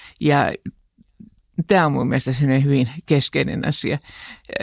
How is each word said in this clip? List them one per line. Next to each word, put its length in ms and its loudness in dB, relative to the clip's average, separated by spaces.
Ja 320 2
tää 180 4
on 60 2
mun 160 -2
mielestä 260 -2
semmoinen 300 2
hyvin 260 2
keskeinen 640 0
asia. 300 -2